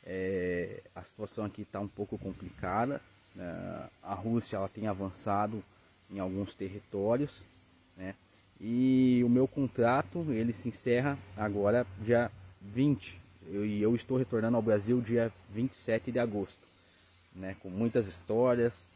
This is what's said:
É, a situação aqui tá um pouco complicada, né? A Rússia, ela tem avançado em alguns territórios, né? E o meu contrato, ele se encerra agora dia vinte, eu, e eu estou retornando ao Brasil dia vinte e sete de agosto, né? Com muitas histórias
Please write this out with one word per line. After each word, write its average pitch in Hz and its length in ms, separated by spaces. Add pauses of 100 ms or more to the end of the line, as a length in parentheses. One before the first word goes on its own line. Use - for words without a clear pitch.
É, 92 800 (120)
a 92 80
situação 107 420
aqui 104 200
tá - 140
um 101 80
pouco 101 300
complicada, 98 840 (320)
né? 87 560 (140)
A 98 100
Rússia, 110 440
ela 98 120
tem 107 180
avançado 101 760 (480)
em 98 80
alguns 95 340
territórios, 104 920 (540)
né? 95 160 (460)
E 127 680
o 120 40
meu 127 180
contrato, 139 840
ele 113 220
se 110 160
encerra 131 480 (180)
agora 107 520 (120)
dia 117 320 (300)
vinte, 123 580 (280)
eu, 101 180
e 104 160
eu 113 140
estou 127 220
retornando 117 400
ao 113 40
Brasil 107 400
dia 113 320 (160)
vinte 113 240
e - 40
sete 113 340
de 123 80
agosto, 104 420 (760)
né? 92 280
Com 95 80
muitas 113 360
histórias 120 880